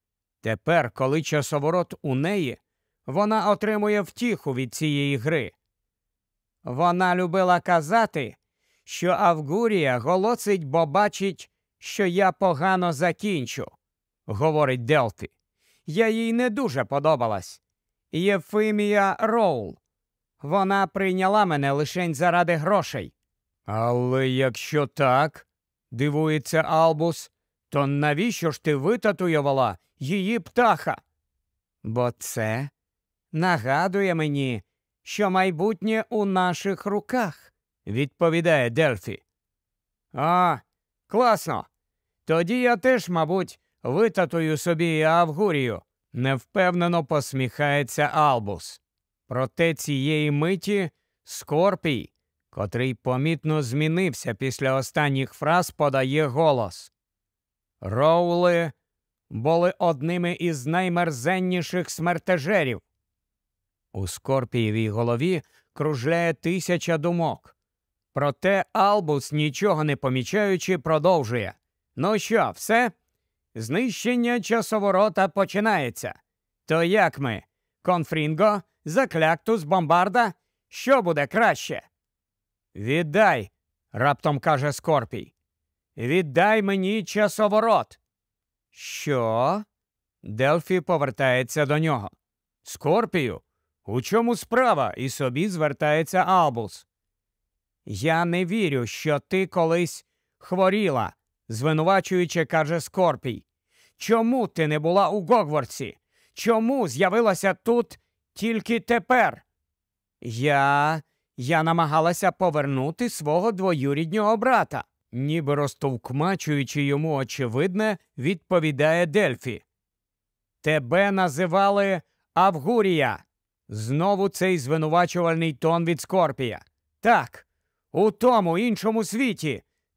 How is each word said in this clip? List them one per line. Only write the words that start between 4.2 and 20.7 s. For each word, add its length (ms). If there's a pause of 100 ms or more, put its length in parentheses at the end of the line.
від 200
цієї 440
гри. 340 (1120)
«Вона 520
любила 440
казати, 760 (480)
що 280
Авгурія 880
голосить, 640
бо 220
бачить, 640 (260)
що 280
я 260
погано 640
закінчу», 800 (540)
говорить 600
Дельфі. 440 (560)
«Я 240
їй 240
не 160
дуже 360
подобалась. 760 (500)
Єфимія 1080
Роул. 580 (640)
Вона 460